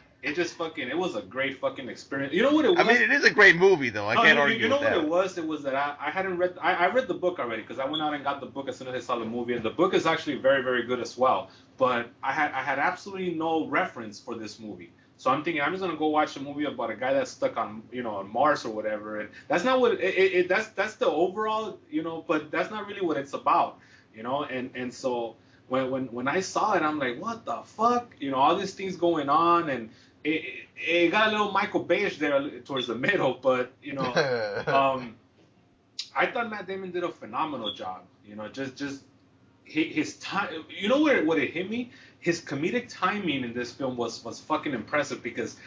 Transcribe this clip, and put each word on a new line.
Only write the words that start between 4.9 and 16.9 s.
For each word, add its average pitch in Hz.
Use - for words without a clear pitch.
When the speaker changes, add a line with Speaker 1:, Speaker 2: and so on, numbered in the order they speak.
Speaker 2:
that. 165
Speaker 1:
it 151
was? 180
It 160
was 151
that 175
I, 143
I 143
hadn't 185
read, 180
I, 170
I 175
read 220
the 185
book 180
already 117
'cause 117
I 135
went 156
out 151
and 139
got 139
the 131
book 131
as 123
soon 127
as 127
I 123
saw 120
the 113
movie, 120
and 117
the 110
book 180
is 165
actually 151
very, 131
very 123
good 120
as 113
well. 117
But 123
I 135
had, 147
I 131
had 139
absolutely 180
no 160
reference 131
for 120
this 107
movie. 98
So -
I'm 143
thinking, 156
"I'm 156
just 190
gonna 170
go 156
watch 151
a 147
movie 143
about 120